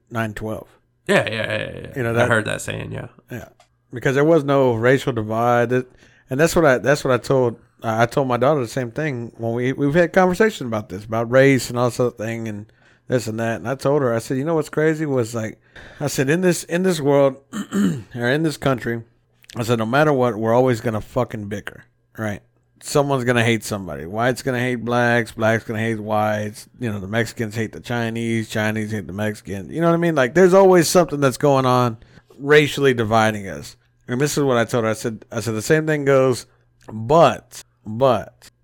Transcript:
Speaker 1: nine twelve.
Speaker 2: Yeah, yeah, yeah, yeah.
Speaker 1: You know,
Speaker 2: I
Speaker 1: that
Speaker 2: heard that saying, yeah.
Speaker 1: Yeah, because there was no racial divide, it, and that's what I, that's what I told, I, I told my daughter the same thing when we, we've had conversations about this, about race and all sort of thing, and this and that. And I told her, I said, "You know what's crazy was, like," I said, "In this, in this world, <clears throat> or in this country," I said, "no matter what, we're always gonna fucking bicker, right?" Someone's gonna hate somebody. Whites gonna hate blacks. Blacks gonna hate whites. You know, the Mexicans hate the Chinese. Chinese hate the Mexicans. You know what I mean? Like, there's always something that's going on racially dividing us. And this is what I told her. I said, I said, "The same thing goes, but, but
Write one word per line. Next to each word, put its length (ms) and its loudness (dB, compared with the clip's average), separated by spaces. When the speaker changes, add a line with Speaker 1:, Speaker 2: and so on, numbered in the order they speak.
Speaker 1:
nine 240 -4
twelve. 340 -10
Speaker 2:
Yeah, 220 2
yeah, 300 -4
yeah, 240 -8
yeah. 140 -14
Speaker 1:
You 80 -4
know, 60 0
Speaker 2:
I 40 -2
Speaker 1:
that 140 2
Speaker 2:
heard 160 2
that 160 -4
saying, 320 -10
yeah. 160 -12
Speaker 1:
Yeah, 180 -12
because 220 -2
there 100 2
was 200 4
no 300 2
racial 380 2
divide, 600 0
it, 180 -2
and 80 -4
that's 160 2
what 100 4
I, 140 6
that's 260 0
what 80 2
I 60 2
told, 400 0
I, 200 0
I 40 2
told 220 0
my 80 0
daughter 240 2
the 80 -4
same 240 -6
thing 440 -6
when 180 -6
we, 180 -2
we've 220 0
had 180 2
conversations 560 2
about 200 -6
this, 160 -10
about 260 -4
race 380 6
and 100 -6
all 120 2
sort 220 -2
of 60 -20
thing, 300 -6
and 180 -10
this 180 -2
and 140 -6
that. 160 -2
And 120 -10
I 60 -2
told 280 0
her, 120 0
I 60 0
said, 160 -6
"You 80 -4
know 100 -2
what's 140 -2
crazy 360 0
was, 300 -2
like," 240 -8
I 80 -4
said, 240 -2
"In 120 2
this, 220 2
in 200 -2
this 160 0
world, 460 4
<clears throat> 680 -4
or 140 -2
in 160 0
this 120 -2
country," 460 -2
I 80 -4
said, 160 0
"no 60 -2
matter 260 2
what, 240 0
we're 180 0
always 260 2
gonna 200 -4
fucking 480 -6
bicker, 380 -12
right?" 240 -6
Someone's 420 0
gonna 200 2
hate 180 0
somebody. 440 -8
Whites 360 -2
gonna 180 -4
hate 160 -4
blacks. 560 0
Blacks 320 0
gonna 160 -6
hate 200 -4
whites. 640 -4
You 120 -4
know, 80 -6
the 100 -10
Mexicans 460 -4
hate 180 -6
the 80 -16
Chinese. 680 -4
Chinese 420 -4
hate 160 -8
the 60 -12
Mexicans. 580 -8
You 120 -4
know 60 4
what 60 4
I 40 0
mean? 160 0
Like, 200 0
there's 200 6
always 340 6
something 320 2
that's 160 2
going 300 2
on 320 2
racially 560 4
dividing 540 2
us. 280 -14
And 100 -4
this 200 0
is 60 2
what 120 2
I 80 2
told 200 -2
her. 60 0
I 40 0
said, 360 -8
I 100 -6
said, 160 -4
"The 60 -4
same 240 2
thing 200 -2
goes, 400 4
but, 720 2
but 640 -2